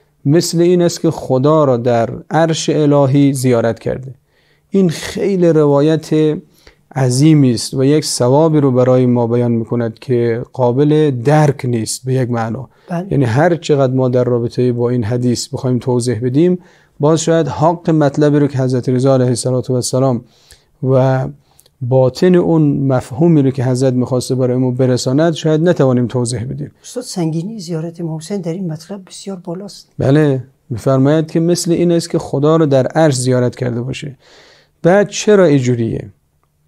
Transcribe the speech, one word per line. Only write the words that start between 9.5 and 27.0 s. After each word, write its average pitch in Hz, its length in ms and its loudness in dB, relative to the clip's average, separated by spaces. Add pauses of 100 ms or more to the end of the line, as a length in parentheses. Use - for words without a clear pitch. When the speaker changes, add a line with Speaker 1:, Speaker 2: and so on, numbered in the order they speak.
Speaker 1:
می‌کند 113 460 -4
که 117 440 -2 (100)
قابل 147 580 2
درک 139 540 0
نیست 117 400 -4
به 127 100 -2
یک 127 160 -2
معنا. 113 380 -6 (200)
Speaker 2:
بله. 180 220 -6
Speaker 1:
یعنی 139 140 2
هر 147 320 2
چقدر 139 360 0
ما 131 160 0
در 123 160 2
رابطه 123 480 -2
با 120 180 -2
این 123 140 -2
حدیث 123 440 -2
بخوایم 127 300 -4
توضیح 123 460 -2
بدیم، 160 340 2 (420)
باز 151 220 2
شاید 165 260 0
حق 170 420 -2
مطلبی 147 480 2
رو 147 80 2
که 127 120 -4
حضرت 127 300 -2
رضا 131 260 2
علیه 127 120 2
الصلاة 127 420 -2
و 131 40 -2
السلام 127 520 -2 (680)
و 131 380 2 (520)
باطن 131 540 2
اون 156 520 2
مفهومی 135 560 2
رو 135 80 2
که 131 140 -4
حضرت 131 280 0
می‌خواسته 127 420 -2
برای 127 220 -2
ما 127 140 0
برساند، 131 640 0
شاید 156 340 0
نتوانیم 131 380 2
توضیح 120 380 -4
بدیم. 135 260 -10 (120)
Speaker 2:
استاد، - 220 -12